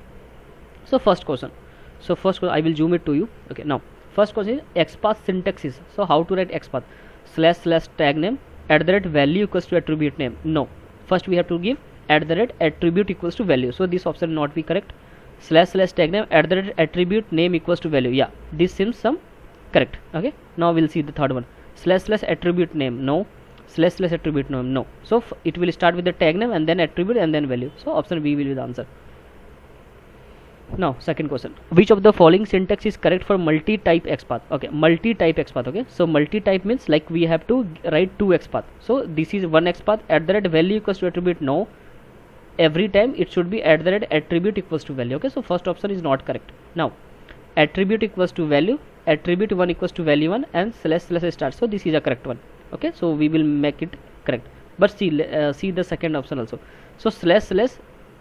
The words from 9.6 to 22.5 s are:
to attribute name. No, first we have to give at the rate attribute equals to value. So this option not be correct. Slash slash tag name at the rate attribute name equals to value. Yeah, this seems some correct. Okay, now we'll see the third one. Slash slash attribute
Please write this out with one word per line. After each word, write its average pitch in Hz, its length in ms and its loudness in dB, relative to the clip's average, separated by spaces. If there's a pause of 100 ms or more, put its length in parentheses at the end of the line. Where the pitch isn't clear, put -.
to 180 60 2
attribute 156 420 -2
name. 127 240 -6
No, 156 240 -2 (400)
first 180 200 0
we 185 140 0
have 170 80 -6
to 170 100 -2
give 226 180 -2 (300)
at 151 200 2
the 165 80 -2
rate 226 260 0
attribute 170 480 0
equals 175 260 -6
to 247 80 -4
value. 127 280 0
So 185 160 -2
this 180 180 -4
option 160 300 -2
not 147 180 -2
be 165 180 -4
correct. 190 220 -4 (540)
Slash 165 220 6
slash 190 220 2
tag 160 200 2
name 208 200 -2
at 160 180 4
the 185 80 2
rate 196 200 -4
attribute 180 540 0
name 170 240 2
equals 165 260 0
to 165 80 -4
value. 127 220 2
Yeah, 131 180 2 (240)
this 170 200 2
seems 214 220 -2
some 285 240 -2 (540)
correct. - 240 0 (160)
Okay, 196 200 -4 (220)
now 170 160 2
we'll 160 160 2
see 160 140 -2
the 147 100 -10
third 139 200 -2
one. 123 140 -6 (280)
Slash 185 300 0
slash 208 200 -2
attribute 175 520 0